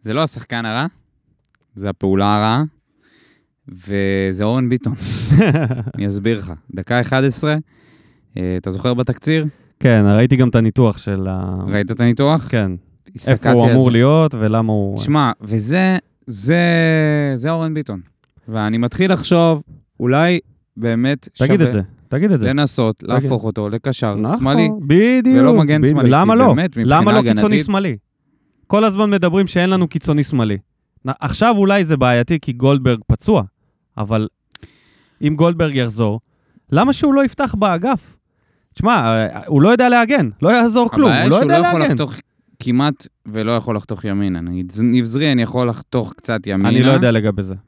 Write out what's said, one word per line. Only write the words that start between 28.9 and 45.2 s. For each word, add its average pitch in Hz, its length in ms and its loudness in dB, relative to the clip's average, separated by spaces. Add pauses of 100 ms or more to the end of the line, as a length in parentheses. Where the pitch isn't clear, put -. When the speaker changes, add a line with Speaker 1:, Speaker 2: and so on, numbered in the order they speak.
Speaker 2:
מדברים 185 360 0
שאין 180 240 0
לנו 180 180 0
קיצוני 147 360 -2
שמאלי. 110 340 -2 (500)
נ-, 135 120 -6
עכשיו 220 360 0
אולי 196 280 2
זה 156 120 0
בעייתי 123 460 0
כי 135 100 -6
גולדברג 127 540 0
פצוע, 127 360 0 (560)
אבל 107 300 -2 (920)
אם 151 140 0
גולדברג 165 380 0
יחזור, 110 460 -2 (520)
למה 226 200 2
שהוא 277 220 0
לא 277 100 2
יפתח 254 340 -4
באגף? 196 560 -2 (600)
תשמע, 220 200 0
אה, 113 520 -2
הוא 147 160 2
לא 190 60 6
יודע 247 200 4
להגן, 233 400 2 (140)
לא 160 60 4
יעזור 233 420 2
כלום, 262 200 2
Speaker 1:
הבעיה - 140 2
Speaker 2:
הוא 262 60 2
לא - 60 4
Speaker 1:
שהוא 247 140 2
Speaker 2:
יודע 339 80 4
Speaker 1:
לא 349 80 2
יכול 349 140 0
Speaker 2:
להגן. 277 120 0
Speaker 1:
לחתוך 131 220 -4 (440)
כמעט 131 480 -2 (200)
ולא 110 260 -4
יכול 117 240 -2
לחתוך 101 280 -8
ימינה. 98 360 -4
נגיד, 90 320 -8
ז-, 107 100 -4
ניב 123 220 2
זריאן 131 340 -2